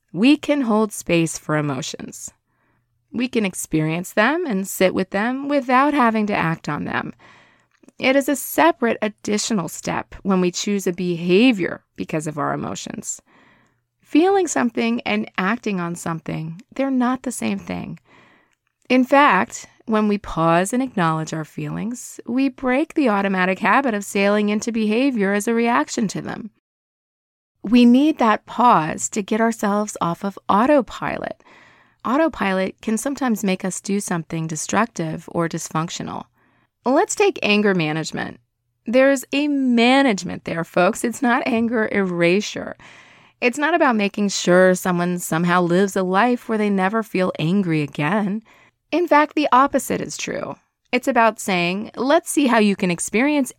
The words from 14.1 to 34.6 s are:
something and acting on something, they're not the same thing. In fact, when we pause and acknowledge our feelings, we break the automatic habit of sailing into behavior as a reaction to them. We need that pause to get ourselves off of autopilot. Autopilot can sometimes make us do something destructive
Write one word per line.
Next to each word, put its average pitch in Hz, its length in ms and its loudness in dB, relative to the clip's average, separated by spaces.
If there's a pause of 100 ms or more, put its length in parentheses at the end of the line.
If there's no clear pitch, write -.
something 233 540 -2
and 214 360 -4
acting 196 440 -2
on 170 160 -6
something, 160 640 -8 (100)
they're 269 200 -2
not 254 320 0
the 240 80 -6
same 214 260 -4
thing. 180 400 -10 (920)
In 254 160 4
fact, 247 640 2 (200)
when 214 200 2
we 208 100 2
pause 165 560 0
and 247 100 0
acknowledge 160 520 -2
our 156 100 -6
feelings, 170 800 -10
we 262 240 0
break 262 460 -2
the 277 140 2
automatic 190 500 2
habit 226 360 2
of 202 100 -6
sailing 208 440 2
into 214 220 -2
behavior 220 640 0
as 202 160 0
a 233 60 0
reaction 233 540 0
to 156 140 -6
them. - 280 -10 (1120)
We 240 200 6
need 269 340 6
that 214 280 0
pause 202 640 2
to 214 140 -4
get 214 180 -2
ourselves 214 600 -2
off 170 240 -4
of 202 140 -6 (100)
autopilot. 208 960 0 (600)
Autopilot 202 760 -2
can 220 160 -2
sometimes 254 460 -2
make 190 220 -2
us 190 160 -6
do 202 180 -2
something 165 480 -4
destructive 165 840 -4